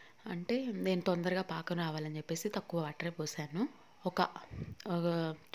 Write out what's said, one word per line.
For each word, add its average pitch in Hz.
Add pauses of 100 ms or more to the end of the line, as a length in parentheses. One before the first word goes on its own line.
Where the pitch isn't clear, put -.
(260)
అంటే 226
నేను 185
తొందరగా 180
పాకం 165
రావాలని 156
చెప్పేసి 165
తక్కువ 170
వాటరే 151
పోసాను. 156 (380)
ఒక, - (680)
ఒక 170 (180)